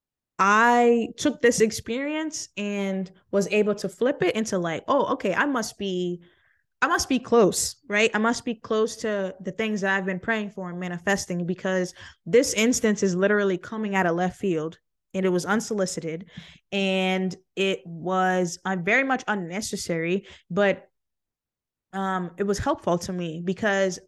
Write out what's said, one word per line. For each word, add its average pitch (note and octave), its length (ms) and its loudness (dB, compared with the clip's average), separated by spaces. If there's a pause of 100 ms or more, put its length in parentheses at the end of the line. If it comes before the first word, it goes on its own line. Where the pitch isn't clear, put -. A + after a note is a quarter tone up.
(400)
I A#3 680 6 (100)
took - 240 0
this A#3+ 200 4
experience C#4+ 920 -2
and G3 560 -4 (200)
was G3+ 160 2
able G#3 260 2
to G3+ 160 -4
flip C#4 320 0
it F4+ 140 2
into, G#3+ 240 -2
like, E3 280 -4
"Oh, C4 260 2
okay, G#3 200 -2
I B3+ 140 0
must A#3+ 320 -4
be, F3+ 420 -4 (580)
I B3+ 80 0
must F4 220 0
be C4 80 2
close," - 600 2 (120)
right? G#3+ 240 2
"I G#3 60 0
must A#3 260 0
be A#3+ 80 -2
close A3 440 -2
to G3+ 440 -4
the F#3+ 100 -8
things G#3+ 300 -2
that G3 160 2
I've F#3+ 80 -2
been F#3 140 -4
praying G#3+ 320 -4
for F3+ 180 -10
and F3 100 -10
manifesting," F3 680 -2
because F#3 480 -2 (320)
this A3+ 260 4
instance G#3+ 480 2
is F#3+ 140 2
literally G3 420 2
coming G#3+ 380 -6
out F#3+ 100 2
of E3+ 100 2
left F3+ 220 -2
field E3 400 -2 (380)
and F#3+ 100 0
it F#3 40 4
was F3 180 0
unsolicited F#3+ 840 -4 (420)
and F#3+ 640 0 (200)
it F#3+ 320 0
was, F3+ 760 0
uh, F#3+ 160 -2
very G#3+ 240 2
much C4 240 -2
unnecessary, F#3 1000 -4 (240)
but, F#3+ 320 2 (1120)
um, F#3+ 440 -4
it G3+ 60 -2
was G3 160 0
helpful F#3+ 400 0
to F#3+ 140 -8
me E3+ 300 -6
because F#3+ 540 0 (100)